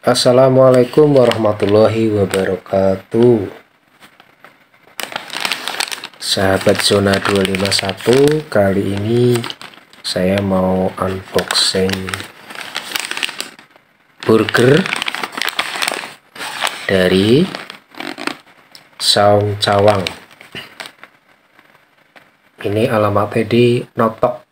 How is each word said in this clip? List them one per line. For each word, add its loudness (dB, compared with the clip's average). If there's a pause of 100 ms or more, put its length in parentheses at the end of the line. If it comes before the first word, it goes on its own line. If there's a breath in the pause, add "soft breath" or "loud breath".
Assalamualaikum 4
warahmatullahi 2
wabarakatuh. 0 (2750)
Sahabat 2
Zona 2
dua 0
lima -2
satu, 0
kali 0
ini 0 (640)
saya -2
mau 0
unboxing -2 (2500)
burger 2 (2000)
dari 2 (1500)
Saung 2
Cawang. 2 (2500)
Ini -2
alamatnya 0
di 2 (160)
Notok -2